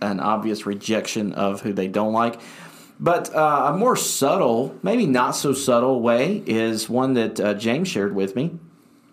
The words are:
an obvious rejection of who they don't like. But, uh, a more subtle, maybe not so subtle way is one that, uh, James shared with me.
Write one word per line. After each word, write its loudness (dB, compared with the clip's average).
an -2
obvious -2
rejection -2
of -2
who -4
they -2
don't -2
like. 0
But, 0
uh, 2
a -2
more 2
subtle, 0
maybe 2
not 2
so 0
subtle 2
way 2
is 0
one 0
that, 0
uh, 0
James 0
shared -2
with -2
me. -4